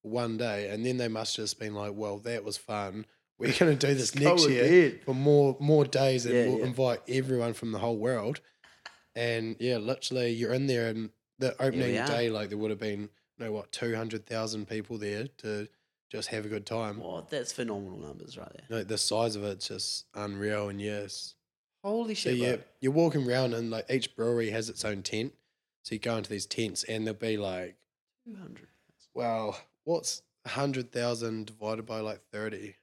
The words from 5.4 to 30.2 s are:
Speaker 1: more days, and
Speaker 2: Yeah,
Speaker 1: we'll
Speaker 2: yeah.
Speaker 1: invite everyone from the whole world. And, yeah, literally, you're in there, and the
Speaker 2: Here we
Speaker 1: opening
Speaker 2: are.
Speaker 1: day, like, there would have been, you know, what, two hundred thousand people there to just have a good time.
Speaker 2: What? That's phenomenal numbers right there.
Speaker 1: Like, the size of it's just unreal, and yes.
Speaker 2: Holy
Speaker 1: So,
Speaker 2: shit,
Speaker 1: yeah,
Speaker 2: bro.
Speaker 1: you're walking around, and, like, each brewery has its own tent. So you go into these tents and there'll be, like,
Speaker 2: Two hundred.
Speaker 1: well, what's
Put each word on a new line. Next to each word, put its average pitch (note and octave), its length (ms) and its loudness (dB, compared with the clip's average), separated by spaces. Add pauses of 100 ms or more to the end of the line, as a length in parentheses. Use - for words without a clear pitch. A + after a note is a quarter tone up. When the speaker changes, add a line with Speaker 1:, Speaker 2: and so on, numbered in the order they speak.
Speaker 1:
more D3 260 6
days, C3 420 4
and A#2+ 80 2
Speaker 2:
Yeah, A#2+ 120 6
Speaker 1:
we'll B2 140 2
Speaker 2:
yeah. B2 60 0
Speaker 1:
invite B2 420 2
everyone B2 460 0
from A#2 180 -4
the A2 80 -4
whole A#2 180 0
world. A#2 420 0 (760)
And, A2+ 420 -2
yeah, A#2+ 200 2
literally, B2 540 -2
you're A2+ 200 0
in C3 160 0
there, A#2+ 200 2
and A2 220 -4 (280)
the C3 100 2
Speaker 2:
Here - 100 -2
we C3+ 80 2
Speaker 1:
opening B2 320 2
Speaker 2:
are. - 80 0
Speaker 1:
day, A#2+ 240 2
like, G#2 200 -4
there G#2 80 -4
would G#2+ 120 -2
have G2+ 80 -4
been, G#2 300 -4 (300)
you A#2 60 -8
know, G#2+ 80 -6
what, G#2 200 -8
two A#2 240 -2
hundred A2 300 -6
thousand A2 420 -4
people A2 300 -6
there G#2 280 -4 (120)
to G#2+ 280 -6 (440)
just G#2+ 180 -8
have A2 160 -6
a G#2 40 -8
good G#2 180 -6
time. A2 340 -4
Speaker 2:
What? E2+ 300 -10
That's B2+ 220 -4
phenomenal G2+ 460 -6
numbers - 400 -14
right - 140 -14 (160)
there. A2+ 100 -2
Speaker 1:
Like, G2 100 -4
the G#2+ 100 -2
size A2 360 2
of G#2 80 -6
it's G2+ 240 -6
just - 380 -6 (100)
unreal, G#2 540 -4
and G2+ 120 -8
yes. G2+ 540 -8 (480)
Speaker 2:
Holy A3 320 -2
Speaker 1:
So, B2 160 -2
Speaker 2:
shit, B2 80 2
Speaker 1:
yeah, A#2+ 180 2
Speaker 2:
bro. - 80 -12 (160)
Speaker 1:
you're C3+ 120 2
walking D3+ 360 4
around, B2 260 2
and, A#2 180 -2
like, A2+ 180 -6
each C3 240 0
brewery A#2 360 2
has A2 180 -2
its - 160 -8
own G2+ 180 -4
tent. A2+ 300 -4 (540)
So - 80 -6
you G#2+ 60 -6
go A#2 160 0
into G2 120 -4
these G2+ 180 -6
tents - 360 -2
and A2 240 -2
there'll G#2+ 120 -4
be, A2 180 0
like, F#2 400 -4 (500)
Speaker 2:
Two A3+ 80 -16
hundred. - 320 -18 (480)
Speaker 1:
well, A2+ 420 -2 (280)
what's - 380 -2 (220)